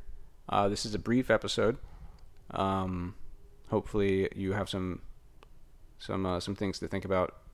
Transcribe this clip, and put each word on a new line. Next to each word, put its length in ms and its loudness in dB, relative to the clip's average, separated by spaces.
Uh, 200 4
this 180 0
is 80 -2
a 40 0
brief 320 2
episode. 460 4
Um, 640 0
hopefully 680 2
you 200 -2
have 160 -2
some, 320 -2
some, 260 -4
uh, 160 0
some 140 -4
things 240 -2
to 100 -6
think 160 -4
about. 300 4